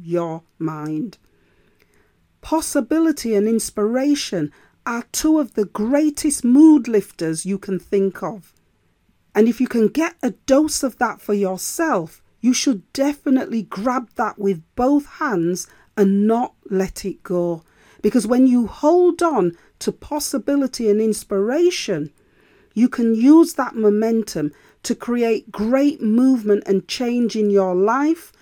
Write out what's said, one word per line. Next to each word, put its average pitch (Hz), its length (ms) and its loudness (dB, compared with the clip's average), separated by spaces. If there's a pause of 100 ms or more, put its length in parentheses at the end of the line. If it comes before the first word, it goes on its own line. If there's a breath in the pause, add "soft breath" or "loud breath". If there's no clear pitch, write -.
your 170 400 -6 (160)
mind. 156 580 -8 (1200)
Possibility 311 920 -2
and 208 140 2
inspiration 226 1040 -2 (340 soft breath)
are 233 280 -6
two 311 260 2
of 285 140 -4
the 214 100 -2
greatest 285 800 -2
mood 269 460 6
lifters 170 560 -2
you 190 120 -4
can 190 220 -6
think 196 420 -2
of. 175 320 -10 (800)
And 214 140 4
if 240 140 -2
you 247 80 0
can 220 180 2
get 320 340 -2
a 247 100 -2
dose 294 520 0
of 247 140 -6
that 226 240 -4
for 208 120 -4
yourself, 202 880 -4 (200)
you 247 120 2
should 240 380 -4
definitely 262 720 -2
grab 240 520 -6
that 220 220 -4
with 196 240 -2 (140)
both 285 300 0
hands 180 600 -4 (300 soft breath)
and 202 320 2
not 233 260 -2 (160)
let 190 360 -4
it 180 180 -10
go. 175 400 -4 (380 soft breath)
Because 220 260 0
when 254 200 4
you 247 200 2
hold 349 560 2
on 208 300 0 (260 soft breath)
to - 140 -4
possibility 269 960 -4
and 208 100 2
inspiration, 220 1120 -2 (640 soft breath)
you 247 160 2
can 226 260 0
use 302 380 6
that 247 220 -6
momentum 214 760 0 (320 soft breath)
to 240 100 -4
create 233 580 -2
great 269 500 0
movement 220 640 2
and 190 200 0
change 240 480 -2
in 214 140 0
your 190 240 2
life, 254 580 0 (100)